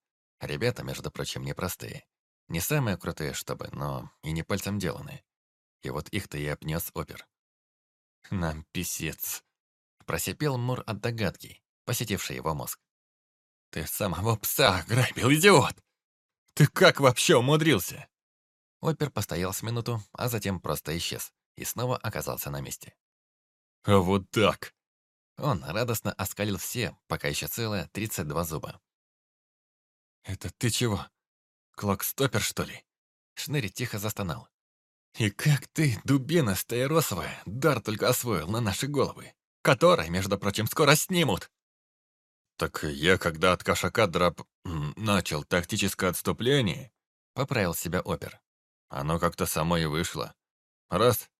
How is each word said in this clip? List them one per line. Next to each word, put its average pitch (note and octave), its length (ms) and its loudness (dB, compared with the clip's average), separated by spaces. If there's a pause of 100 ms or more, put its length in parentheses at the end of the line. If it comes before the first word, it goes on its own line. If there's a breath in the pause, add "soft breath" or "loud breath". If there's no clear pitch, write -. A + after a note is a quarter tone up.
(400)
Ребята, - 420 -2
между C2+ 280 -8
прочим, C#2 320 -8
непростые. C#2 640 -8 (420)
Не E2 120 -4
самые B2 360 0
крутые, D2+ 380 -6
чтобы, - 380 -8
но C2+ 380 -6 (120)
и D#2 100 -6
не D#2+ 100 -2
пальцем G2 360 -4
деланные. - 460 -6 (580)
И C#2 80 -6
вот C2 180 -8
их-то - 300 -6
и D2 80 -4
обнес D#2 480 -4
опер. - 320 -10 (1040)
«Нам D#2+ 420 -4
писец», - 720 -6 (640)
просипел D3 480 -2
Мур B2 300 -4
от G2+ 140 -6
догадки, A2 640 -4 (220)
посетившей A2 520 -4
его C2 180 -4
мозг. B1+ 260 -8 (880)
«Ты D#2+ 160 -6
самого G#2 500 -2
пса G#2+ 420 4
ограбил, A2+ 520 2
идиот! D#3 460 8 (800)
Ты D3 120 8
как E3+ 320 8
вообще C#3 380 6
умудрился?» C#3+ 720 2 (720)
Опер D3+ 300 -2
постоял F#2+ 420 -2
с - 100 -6
минуту, A#2 400 -4 (100)
а - 160 -4
затем G2 320 -2
просто D2+ 360 -4
исчез - 340 -6 (260)
и - 80 -12
снова B2 340 -4
оказался - 520 -6
на - 120 -8
месте. - 340 -14 (840)
«А G2+ 160 6
вот F#2+ 320 2
так!» - 440 2 (600)
Он A2+ 260 -2
радостно G#2+ 520 -2
оскалил G2+ 420 -2
все, G#2 400 -6 (100)
пока D#2+ 220 -2
еще - 180 -2
целые, G#2+ 420 -4
тридцать G2 400 -6
два D2+ 160 -2
зуба. D#2+ 360 -8 (1400)
«Это F#2+ 320 -8
ты B2 140 0
чего? G#2 360 0 (680)
Клокстопер, G2+ 680 0
что - 220 -2
ли?» - 200 -10 (520)
Шнырь C3 340 -4
тихо A2+ 300 -6
застонал. G#2+ 500 -4 (680)
«И G#2+ 120 2
как - 380 2
ты, C#3+ 360 2
дубина C3+ 500 2
стаиросовая, A#2+ 880 -2
дар B2+ 380 0
только G#2+ 260 0
освоил A2 400 0
на A2 120 -2
наши G#2+ 260 -2
головы, C#3 480 -2 (340)
который, D3+ 400 6
между F#2+ 300 0
прочим, G2+ 280 -2
скоро D3 280 6
снимут?» D3+ 560 2 (1080)
«Так - 280 -4
я, D#2 340 2
когда E2+ 340 2
от F2 100 0
кошака G2 440 2
драп-, F2 400 0 (180)
м, D2+ 320 -6
начал F#2+ 480 0
тактическое F#2+ 640 0
отступление», G#2 800 0 (440)
поправил A2 400 0
себя F2 260 -2
опер. - 400 -8 (480)
«Оно D2+ 300 -2
как-то E2+ 260 0
само E2 320 0
и E2 80 2
вышло. D2+ 500 -4 (540)
Раз, A#2 400 2 (120)